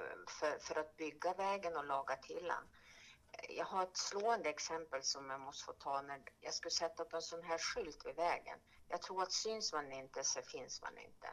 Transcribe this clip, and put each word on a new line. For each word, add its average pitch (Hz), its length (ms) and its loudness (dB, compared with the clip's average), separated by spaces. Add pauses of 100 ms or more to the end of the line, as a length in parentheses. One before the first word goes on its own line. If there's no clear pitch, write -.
(280)
för, 147 320 2
för - 160 -4
att 156 220 0
bygga 156 360 2
vägen 190 440 2
och 147 80 0
laga 135 300 2
till 165 280 -4
den. - 260 0 (800)
Jag 160 160 0
har 185 180 4
ett 185 140 -2
slående 202 520 4
exempel 160 540 0
som 139 260 -2
jag 135 120 -2
måste 135 240 -8
få - 80 -6
ta. 139 280 0
När 139 200 -6 (180)
jag 151 140 -4
skulle - 180 -2
sätta 165 320 2
upp 165 100 -4
en 165 80 0
sån 170 220 -4
här 170 140 2
skylt 165 480 -2
vid - 100 -4
vägen. 160 440 2 (280)
Jag 175 140 -2
tror 190 220 0
att 185 80 2
syns 220 420 2
man 143 180 0
inte 135 320 -4
så 131 180 2
finns - 400 -8
man - 160 -6
inte. - 360 -12